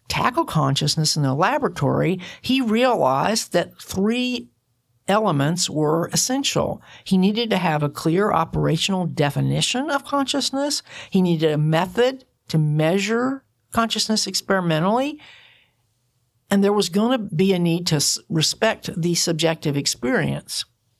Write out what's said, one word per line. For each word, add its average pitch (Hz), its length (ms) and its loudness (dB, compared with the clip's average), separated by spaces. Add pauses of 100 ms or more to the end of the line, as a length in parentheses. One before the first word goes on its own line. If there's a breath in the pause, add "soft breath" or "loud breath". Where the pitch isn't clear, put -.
tackle 247 380 0
consciousness 147 720 0
in 147 60 2
the 135 100 2
laboratory, 175 880 0 (220 loud breath)
he 262 200 0
realized 208 880 2
that - 300 -2
three 240 680 -2 (600)
elements 175 600 0
were 156 440 0
essential. - 680 -2 (220 loud breath)
He 190 140 2
needed 214 320 2
to 196 80 0
have 156 260 0
a 147 60 0
clear 175 420 0
operational 165 760 0
definition 147 840 -2
of 277 160 -2
consciousness. 277 760 -2 (280 loud breath)
He 185 120 2
needed 165 300 2
a 147 60 0
method 180 680 0 (240)
to 160 80 0
measure 196 880 0 (300)
consciousness 220 540 -2
experimentally. 196 920 0 (1300 loud breath)
And 202 140 4
there 202 80 4
was 196 180 0
gonna 226 280 2
be 190 340 0
a 180 80 2
need 170 280 0
to 160 80 0
s-, - 220 0 (120)
respect - 680 -2
the 170 200 0
subjective 160 600 0
experience. 143 880 -4 (360)